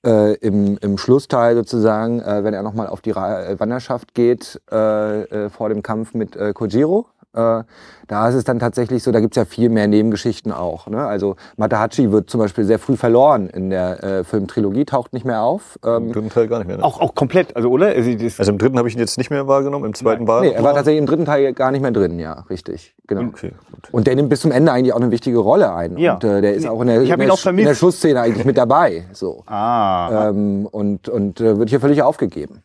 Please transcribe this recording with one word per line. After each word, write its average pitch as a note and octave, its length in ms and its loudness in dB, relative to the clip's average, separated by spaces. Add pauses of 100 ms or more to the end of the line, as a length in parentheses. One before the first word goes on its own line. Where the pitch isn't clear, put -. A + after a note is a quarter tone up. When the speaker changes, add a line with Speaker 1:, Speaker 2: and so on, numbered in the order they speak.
Speaker 1:
äh, G#2+ 320 4
im, G2+ 420 0
im G2+ 180 -2
Schlussteil A#2+ 580 2
sozusagen, A2+ 640 0
äh, G#2 220 -2
wenn G#2+ 120 -2
er G2 80 -6
nochmal G#2+ 240 -6
auf - 140 -10
die A2 100 -6
Ra-, F#2+ 320 -4
äh, F2+ 160 -6
Wanderschaft A#2+ 540 -6
geht, A#2+ 460 0 (120)
äh, G#2+ 500 0 (240)
äh, G#2 40 -8
vor G#2+ 200 -6
dem A2 140 -4
Kampf A2 320 -8
mit, A2 200 -6
äh, G#2 180 -4
Kojiro, D3 520 0 (280)
äh, A2+ 300 0 (460)
da G#2+ 180 0
ist B2 80 2
es A#2 80 0
dann A#2+ 160 -2
tatsächlich A#2 440 -2
so, A#2+ 100 0
da A2+ 80 4
gibt's A2 160 0
ja A2+ 80 2
viel A#2 240 0
mehr G#2+ 180 2
Nebengeschichten G#2+ 640 0
auch, E2 360 -8
ne? A2 180 -4
Also G2 320 -2 (180)
Matahachi A2 560 0
wird G#2 180 2
zum A#2 120 -2
Beispiel G#2 240 -2
sehr G#2+ 120 2
früh B2+ 200 -2
verloren A#2+ 520 4
in F#2+ 200 -6
der, F#2 340 -4
äh, F#2+ 220 -2
Filmtrilogie, G#2 580 -2
taucht B2+ 300 -4
nicht A#2+ 120 -10
mehr A2+ 160 -2
auf. D3 440 -4
Ähm, A#2 220 0
Speaker 2:
Im A2+ 60 -8
dritten G#2+ 160 -6
Teil A2+ 200 2
gar A#2 100 -2
nicht F#2 80 -6
mehr, G2 100 -6
ne? - 60 -2
Speaker 3:
Auch, - 160 -2
auch E3 160 -2
komplett, E3+ 400 0
also, A#2+ 140 0
oder? D#3 180 4
Also, B2 280 0
das G#2+ 220 -6
Speaker 2:
Also G2+ 140 2
im G2+ 60 -2
dritten B2 200 2
habe A#2+ 120 0
ich A2 60 -8
ihn A#2+ 40 -6
jetzt A2+ 180 -2
nicht C3 120 -4
mehr C#3 180 -4
wahrgenommen, C#3 380 0
im G#2+ 80 -6
zweiten A2+ 320 0
Speaker 3:
Nein. - 20 2
Speaker 2:
war A2+ 120 4
er - 20 2
Speaker 1:
Nee, B2 80 4
Speaker 2:
noch F#2+ 60 0
Speaker 1:
er A#2 80 0
war C#3+ 80 4
Speaker 2:
mal. C#3+ 60 2
Speaker 1:
tatsächlich D3+ 220 2
im C#3+ 60 2
dritten D#3+ 180 0
Teil C#3 300 0
gar C3 180 0
nicht C3+ 100 -2
mehr C3 100 -2
drin, F2 280 0
ja, D#2+ 140 -8 (160)
richtig, E2+ 460 -12 (120)
genau. G2 140 -4
Speaker 2:
Okay, - 320 -8 (180)
gut. - 220 -20
Speaker 1:
Und A#2+ 140 2
der B2+ 100 4
nimmt C#3+ 120 0
bis C#3+ 120 0
zum D#3+ 100 2
Ende C#3 220 4
eigentlich B2+ 180 2
auch A#2+ 80 0
eine A#2+ 120 2
wichtige A#2 260 0
Rolle A2+ 360 4
ein. E2+ 240 -6
Speaker 3:
Ja. D3+ 180 2
Speaker 1:
Und, G#2 100 -6
äh, G2+ 160 2
der G2+ 120 2
ist G2+ 100 -2
Speaker 3:
Nee, A#2 60 -4
Speaker 1:
auch A2+ 120 -4
in B2 60 2
der, A#2+ 140 4
Speaker 3:
ich C3 120 2
hab E3+ 60 0
Speaker 1:
in - 40 2
Speaker 3:
ihn - 40 4
Speaker 1:
der F#3+ 60 4
Speaker 3:
auch F#3+ 40 2
Speaker 1:
Sch-, G3 140 0
in F3+ 40 0
der G#3 100 4
Speaker 3:
vermisst. D3 140 2
Speaker 1:
Schlussszene E3 400 2
eigentlich A#2 260 0
mit C3 120 4
dabei, A2+ 560 2
so. E2+ 320 -8
Speaker 3:
Ah. G#2+ 840 0
Speaker 1:
Ähm, G2+ 400 -2
und, G2+ 380 -6
und, G2+ 320 -4
äh, A2 180 2
wird A2+ 120 0
hier C3 100 2
völlig C#3+ 240 2
aufgegeben F2+ 600 -4